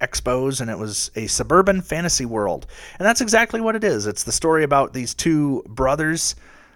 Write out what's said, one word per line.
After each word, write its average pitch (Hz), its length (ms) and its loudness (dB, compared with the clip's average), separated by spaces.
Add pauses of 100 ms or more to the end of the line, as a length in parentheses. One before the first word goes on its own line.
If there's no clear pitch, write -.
expos, 127 600 -2
and 117 100 -4
it 98 80 -6
was 104 380 -6
a 113 100 -4
suburban 185 560 2
fantasy 165 420 -2
world. 104 440 -2 (280)
And 180 80 -6
that's 233 160 4
exactly 226 400 2
what 226 140 0
it 214 80 -2
is. 120 240 0
It's 101 160 -4
the - 80 -6
story 160 320 2
about 139 300 2
these 127 200 -6
two 147 540 0
brothers, 147 720 0 (400)